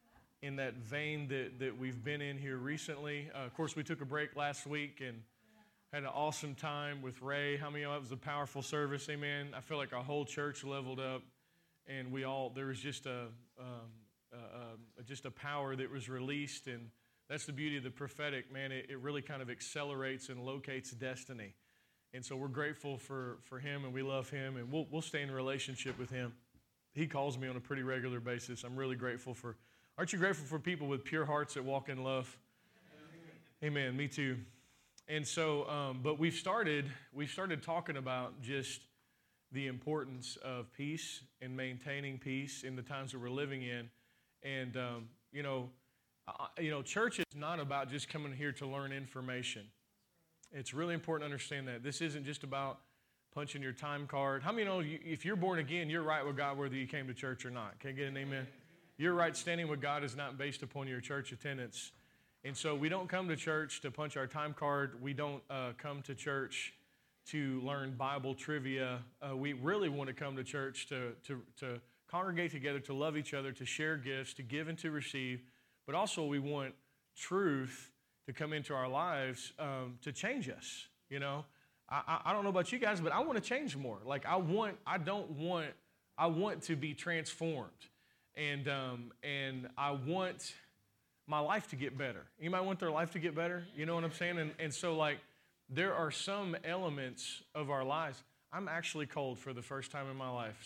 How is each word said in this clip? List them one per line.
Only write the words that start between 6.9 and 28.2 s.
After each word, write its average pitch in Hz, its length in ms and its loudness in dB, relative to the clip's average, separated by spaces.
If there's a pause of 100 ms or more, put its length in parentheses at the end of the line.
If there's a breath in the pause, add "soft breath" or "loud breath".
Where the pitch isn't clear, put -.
with 127 220 -6
Ray. 143 360 2
How 147 120 -2
many 147 140 -2
of 143 60 0
y'all, 147 80 0
it - 20 -2
was 120 100 -8
a 131 60 -4
powerful 143 440 -2
service, 143 480 0
amen? 143 480 -2
I 131 40 -4
feel 151 160 -4
like 139 160 0
our 127 100 0
whole 147 220 2
church 143 400 -2
leveled 135 340 -2
up, 131 240 -2 (640 soft breath)
and 131 240 -4
we 131 140 0
all, 131 260 0
there 135 160 -4
was 131 140 -2
just 143 260 -4
a, 123 200 -2 (340)
um, 127 60 -8 (680)
uh, - 20 -12
uh, 117 680 -12
just 135 200 -8
a 127 40 -4
power 143 460 -2
that 131 120 0
was 123 200 -6
released, 135 580 -4
and 117 240 -8 (380 soft breath)
that's 147 180 -4
the 151 60 -6
beauty 147 240 0
of 131 80 -2
the 127 60 -2
prophetic, 139 640 -4
man. 135 200 -4
It, 131 180 -4
it 135 80 -4
really 139 240 -2
kind 143 180 -4
of 127 80 -4
accelerates 135 800 -2
and 123 160 -6
locates 135 460 -4
destiny. 123 640 -6 (580 soft breath)
And 127 120 -10
so 139 100 -6
we're 135 140 -2
grateful 147 500 -2
for, 127 460 -6
for 127 160 -10
him, 143 240 -4
and 127 100 -4
we 131 80 0
love 135 280 2
him, 135 260 -2
and 123 160 -4
we'll, 156 180 2
we'll 156 100 0
stay 156 220 -2
in 139 80 -2
relationship 131 680 0
with 127 140 -4
him. 123 220 -2 (600)
He 156 140 2
calls 139 320 2
me 131 80 -2
on 127 80 -2
a 123 60 -2
pretty 135 240 -2
regular 127 340 2
basis. 120 460 -2